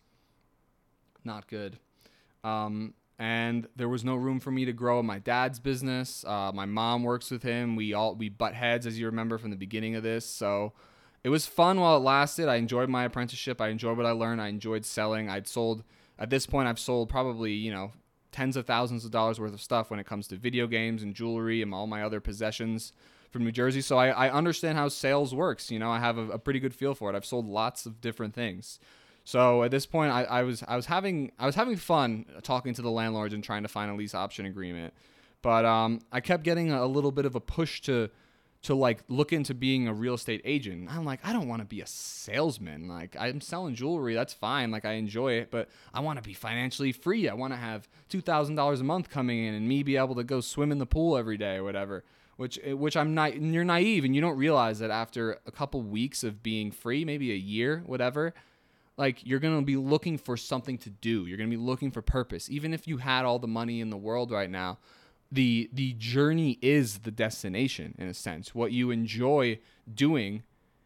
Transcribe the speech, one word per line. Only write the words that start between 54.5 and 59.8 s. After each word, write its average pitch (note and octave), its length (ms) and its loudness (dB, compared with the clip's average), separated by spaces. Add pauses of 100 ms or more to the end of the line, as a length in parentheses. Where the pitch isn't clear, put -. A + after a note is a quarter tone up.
that A2 140 -2
after A2+ 560 -2
a A#2 40 -14
couple C#3 300 -4
weeks A2 420 -2
of G#2+ 200 -6
being G#2+ 260 -2
free, B2+ 340 -2
maybe C#3+ 280 -2
a G2+ 40 0
year, A2+ 520 -2
whatever, C3 480 -2 (600)
like, C3+ 300 0
you're C3 140 0
gonna D#3 240 2
be C#3 120 2
looking D3 440 2